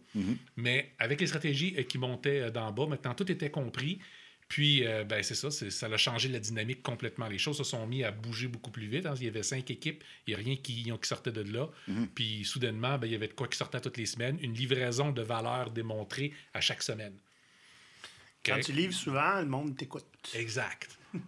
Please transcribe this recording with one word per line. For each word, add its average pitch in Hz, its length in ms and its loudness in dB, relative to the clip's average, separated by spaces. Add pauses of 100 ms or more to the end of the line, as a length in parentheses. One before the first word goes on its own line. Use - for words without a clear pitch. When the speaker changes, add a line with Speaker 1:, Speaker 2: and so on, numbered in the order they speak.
(160)
Speaker 1:
Mhm. 104 220 2 (200)
Speaker 2:
Mais 123 420 2
avec 127 220 2
les 170 60 4
stratégies, 151 500 2
euh, 127 60 2
qui - 140 -2
montaient, 127 440 2
euh, 117 100 0
d'en 113 200 -2
bas, 127 160 0
maintenant, 135 280 -2
tout 185 160 0
était 156 180 -2
compris. 143 500 -2 (500)
Puis, 147 360 6
euh, 110 180 2
ben, 104 180 2
c'est 110 140 0
ça, 143 160 -2
c'est, 110 180 -2
ça - 160 -4
a 107 120 0
changé 120 300 4
la 123 120 0
dynamique 113 420 -2
complètement. 117 460 -2
Les 101 100 -4
choses 147 220 0
se 143 40 0
sont 113 220 -2
mises 123 180 0
à 110 80 2
bouger 110 360 -4
beaucoup 117 240 -8
plus 107 160 -6
vite, 151 180 0
hein. 147 120 0
Il 127 80 -2
y - 20 2
avait 110 160 -2
cinq 131 260 -2
équipes, 151 340 -4 (220)
il 107 80 0
n'y 95 80 -4
a - 20 -4
rien 131 120 2
qui, 120 300 -4
qui 113 220 -2
sortait - 240 -2
de 110 100 -2
là. 110 260 -2 (200)
Speaker 1:
Mhm. 107 280 0
Speaker 2:
Puis, 107 280 0
soudainement, 120 540 2
ben, 120 100 0
il 113 60 0
y - 20 0
avait 107 120 0
de - 60 -6
quoi 120 140 -2
qui - 100 -2
sortait - 220 -2
toutes - 180 -4
les 110 100 0
semaines. 127 340 0
Une 120 140 -2
livraison 127 560 4
de 123 100 0
valeur 117 480 0
démontrée 113 640 -2 (200)
à 98 80 0
chaque - 220 2
semaine. 107 300 -4 (1300)
Speaker 3:
Quand 104 120 4
Speaker 2:
Ok. 123 80 4
Speaker 3:
tu - 80 0
livres 175 220 2
souvent, 151 480 4
le 160 60 0
monde 135 280 0
t'écoute. 139 300 -8 (280)
Speaker 2:
Exact. 113 640 -4 (300)